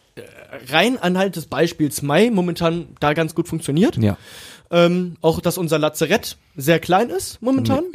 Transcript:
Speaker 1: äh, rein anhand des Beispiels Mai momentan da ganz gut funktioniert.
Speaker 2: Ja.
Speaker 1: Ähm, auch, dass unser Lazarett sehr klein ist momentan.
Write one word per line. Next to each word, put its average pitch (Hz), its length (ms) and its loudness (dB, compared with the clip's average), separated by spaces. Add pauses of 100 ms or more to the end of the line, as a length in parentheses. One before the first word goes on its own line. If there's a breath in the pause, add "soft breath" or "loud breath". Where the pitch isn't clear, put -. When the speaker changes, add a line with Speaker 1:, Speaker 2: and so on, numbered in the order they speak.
(140)
Speaker 1:
äh, - 80 -18 (500)
rein 175 300 2
anhand 185 360 0
des 156 100 -10
Beispiels 151 560 -2
Mai 160 280 4
momentan 170 580 -2 (100)
da 151 160 2
ganz 160 180 -2
gut 165 140 -2
funktioniert. 165 500 0
Speaker 2:
Ja. 107 180 2 (540 loud breath)
Speaker 1:
Ähm, 175 520 2
auch, 165 200 0
dass 170 160 -2
unser 160 220 0
Lazarett 151 580 -2 (180)
sehr 160 240 2
klein 196 300 0
ist - 320 -8
momentan. 269 540 0